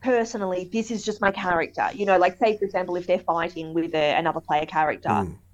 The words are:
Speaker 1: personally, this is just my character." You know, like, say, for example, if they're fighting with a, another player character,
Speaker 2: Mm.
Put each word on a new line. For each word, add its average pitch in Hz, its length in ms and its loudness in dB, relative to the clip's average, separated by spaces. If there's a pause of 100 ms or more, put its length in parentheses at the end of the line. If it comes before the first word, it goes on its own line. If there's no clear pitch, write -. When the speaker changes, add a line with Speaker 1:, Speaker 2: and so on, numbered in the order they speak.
Speaker 1:
personally, 214 720 0
this 220 160 -2
is 220 160 -6
just 214 160 -6
my 202 100 4
character." 175 640 0
You 196 140 -2
know, 190 100 6
like, 180 200 4
say, 214 200 2
for 208 80 -2
example, 180 300 -2
if 175 100 -6
they're 185 140 2
fighting 165 560 -4
with 165 180 -2
a, 151 240 2
another 160 240 0
player 151 240 -2
character, 156 440 -2
Speaker 2:
Mm. 87 280 -2 (160)